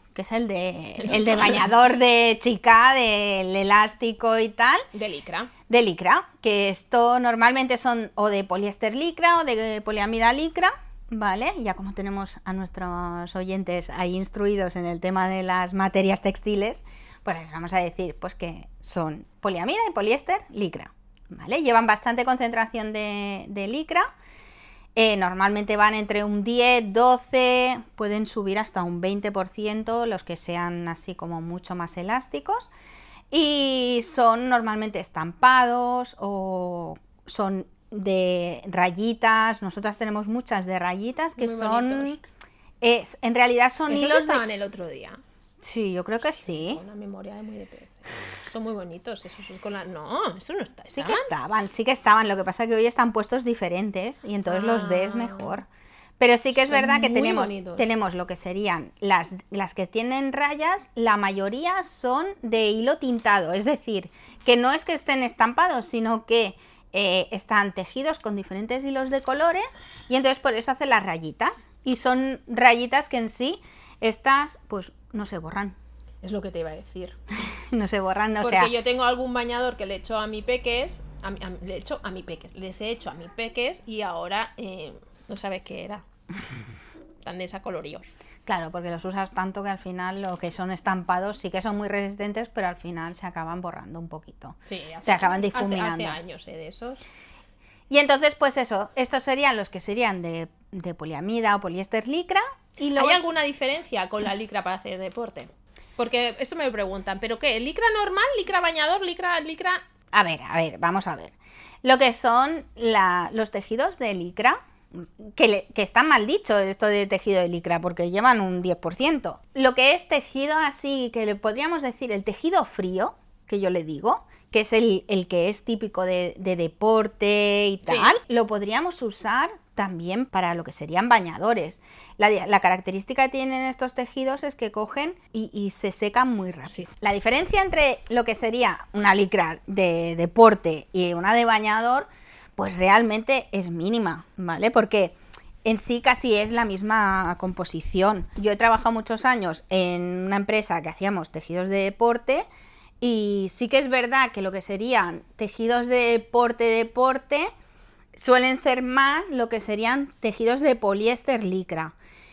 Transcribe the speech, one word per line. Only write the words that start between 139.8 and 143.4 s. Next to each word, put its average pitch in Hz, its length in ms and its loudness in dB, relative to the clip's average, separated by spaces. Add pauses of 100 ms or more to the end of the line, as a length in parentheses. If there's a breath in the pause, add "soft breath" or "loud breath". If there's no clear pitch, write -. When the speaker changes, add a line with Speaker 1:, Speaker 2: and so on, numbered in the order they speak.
Speaker 1:
deporte 170 760 6
y 175 220 0
una 190 200 2
de 233 100 4
bañador, 226 640 2 (480 loud breath)
pues 196 240 -6
realmente 220 720 4